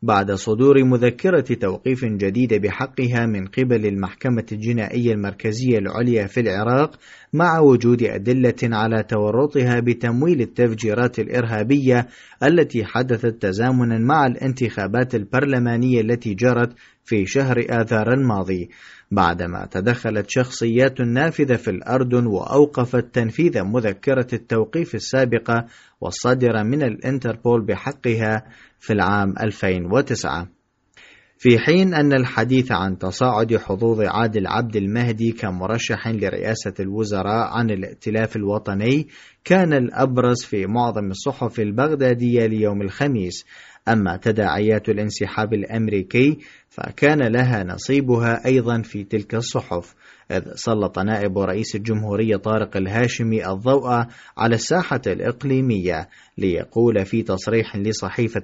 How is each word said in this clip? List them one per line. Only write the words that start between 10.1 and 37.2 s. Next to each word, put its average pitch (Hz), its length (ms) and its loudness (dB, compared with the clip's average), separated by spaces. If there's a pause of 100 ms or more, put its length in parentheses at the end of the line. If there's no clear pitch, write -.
التفجيرات 113 800 0
الإرهابية 120 880 0 (360)
التي 147 420 2
حدثت 120 580 -2
تزامنا 117 560 0
مع 139 280 2
الانتخابات 123 880 -2
البرلمانية 123 840 0
التي 110 340 -2
جرت 120 380 2 (340)
في 101 200 2
شهر 131 320 0 (120)
آذار 113 420 0
الماضي، 95 560 0 (420)
بعدما 90 600 -2
تدخلت 104 580 -2
شخصيات 127 720 0
نافذة 131 540 0
في 113 160 -2
الأردن 123 560 0
وأوقفت 127 880 0
تنفيذ 120 480 0
مذكرة 117 680 0
التوقيف 113 640 -2
السابقة 117 720 0 (340)
والصادرة 120 640 0
من 135 200 -2
الانتربول 120 840 -2
بحقها 110 800 -2 (340)
في - 140 -4
العام 98 500 0
ألفين 92 500 -2
وتسعة. 90 560 -2 (880)
في 120 200 6
حين 180 360 2
أن 147 180 4
الحديث 127 600 2
عن 92 260 -2
تصاعد 113 580 0
حظوظ 107 440 0
عادل 104 460 0
عبد 110 300 -4
المهدي 113 560 0
كمرشح 104 760 -4
لرئاسة 104 720 -4
الوزراء 104 760 -2